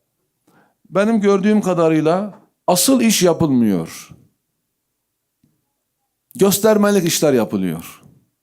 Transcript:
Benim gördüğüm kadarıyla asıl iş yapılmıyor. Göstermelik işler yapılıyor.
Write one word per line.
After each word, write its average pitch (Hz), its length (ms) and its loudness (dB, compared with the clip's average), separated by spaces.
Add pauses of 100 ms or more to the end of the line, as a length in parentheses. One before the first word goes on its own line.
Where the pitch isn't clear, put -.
(920)
Benim 208 300 0
gördüğüm 202 400 2
kadarıyla 165 800 0 (260)
asıl 233 340 2
iş 220 220 0
yapılmıyor. 123 880 0 (2250)
Göstermelik 202 720 2
işler 156 280 0
yapılıyor. 95 720 -4 (400)